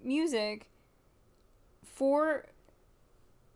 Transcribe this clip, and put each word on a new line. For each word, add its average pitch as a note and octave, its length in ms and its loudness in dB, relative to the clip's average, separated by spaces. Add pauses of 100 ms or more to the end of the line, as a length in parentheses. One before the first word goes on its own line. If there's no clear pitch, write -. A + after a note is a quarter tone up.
Music B3 640 -2 (1160)
for, C#4+ 640 0 (1080)